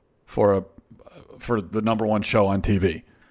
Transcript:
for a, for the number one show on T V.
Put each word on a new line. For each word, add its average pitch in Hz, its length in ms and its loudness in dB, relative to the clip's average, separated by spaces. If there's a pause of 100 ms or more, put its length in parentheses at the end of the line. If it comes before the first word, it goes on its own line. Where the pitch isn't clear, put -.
(260)
for 101 300 2
a, 95 80 -2 (760)
for 117 220 -2
the 98 200 -6
number 110 240 0
one 107 160 0
show 101 260 2
on 98 140 0
T 104 160 0
V. 85 260 -2 (280)